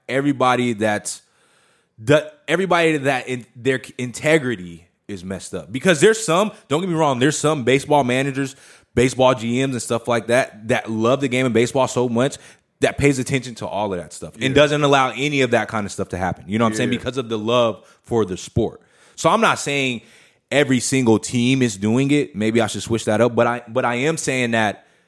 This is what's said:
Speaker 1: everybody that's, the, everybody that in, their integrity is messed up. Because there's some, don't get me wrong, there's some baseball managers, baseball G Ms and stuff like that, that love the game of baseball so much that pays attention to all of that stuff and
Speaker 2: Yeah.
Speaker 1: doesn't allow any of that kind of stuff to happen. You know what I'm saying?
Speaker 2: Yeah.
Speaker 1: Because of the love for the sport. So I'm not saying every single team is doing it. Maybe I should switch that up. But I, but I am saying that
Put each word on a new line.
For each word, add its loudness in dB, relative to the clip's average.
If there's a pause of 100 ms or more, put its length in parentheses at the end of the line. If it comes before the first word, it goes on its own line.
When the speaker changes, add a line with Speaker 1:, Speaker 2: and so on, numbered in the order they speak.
Speaker 1:
everybody 0
that's, -4 (760)
the, 2 (140)
everybody 2
that -2
in, -6 (100)
their 0 (180)
integrity -2 (200)
is -12
messed -10
up. -12
Because 0
there's 4
some, 0 (160)
don't 0
get -4
me -2
wrong, 2
there's 2
some 0
baseball 2
managers, -2 (400)
baseball 4
G -2
Ms -4
and -6
stuff -4
like -2
that, -2
that -2
love 0
the 0
game 0
of -2
baseball 2
so -2
much -2 (440)
that 0
pays 4
attention -4
to -10
all -4
of -4
that -14
stuff -16
and -8
Speaker 2:
Yeah. 0
Speaker 1:
doesn't 4
allow 4
any -2
of 2
that 2
kind -4
of -10
stuff -8
to -6
happen. -4
You -4
know 4
what 2
I'm -8
saying? -2
Speaker 2:
Yeah. -4
Speaker 1:
Because -6
of -6
the -4
love 0 (200)
for 0
the -4
sport. -4 (360)
So 0
I'm 4
not 4
saying -4 (500)
every 4
single 4
team 0
is 0
doing 0
it. 0
Maybe 2
I 0
should -8
switch -4
that 0
up. 2
But 4
I, -4
but -2
I 0
am -2
saying -2
that 0 (220)